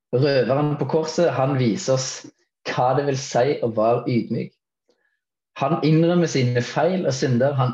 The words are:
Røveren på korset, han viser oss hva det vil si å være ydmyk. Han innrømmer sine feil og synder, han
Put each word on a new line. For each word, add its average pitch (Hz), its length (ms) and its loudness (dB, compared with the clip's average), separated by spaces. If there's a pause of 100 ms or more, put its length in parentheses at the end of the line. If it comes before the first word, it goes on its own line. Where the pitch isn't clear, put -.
(140)
Røveren 139 640 2
på 135 140 -4
korset, 160 420 0
han 135 240 0
viser 120 380 0
oss 131 140 -2 (580)
hva 127 300 0
det 143 100 0
vil 135 100 0
si 135 460 0
å 117 100 0
være 113 380 2
ydmyk. 117 400 -2 (1080)
Han 151 300 -2
innrømmer 165 420 4
sine 123 320 0
feil 170 460 -2
og 135 80 0
synder, 135 420 0
han 127 160 0